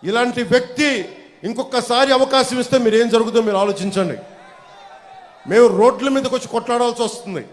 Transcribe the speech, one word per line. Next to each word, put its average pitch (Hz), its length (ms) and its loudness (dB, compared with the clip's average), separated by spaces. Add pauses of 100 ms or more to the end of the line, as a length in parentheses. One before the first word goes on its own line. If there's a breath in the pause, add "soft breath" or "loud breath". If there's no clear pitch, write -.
ఇలాంటి 240 380 -2 (120)
వ్యక్తి 285 360 0 (600)
ఇంకొకసారి 247 600 0 (100)
అవకాశం 262 440 2
ఇస్తే 254 220 2
మీరు 220 160 2
ఏం 233 140 2
జరుగుతుందో 226 340 2
మీరు 196 140 0
ఆలోచించండి. 190 540 -4 (1300)
మేము 233 160 6 (120)
రోడ్ల 233 360 2
మీదకి 254 220 -2
వచ్చి 247 180 -8
కొట్లాడాల్సి 240 520 -2
వస్తుంది. 175 460 -10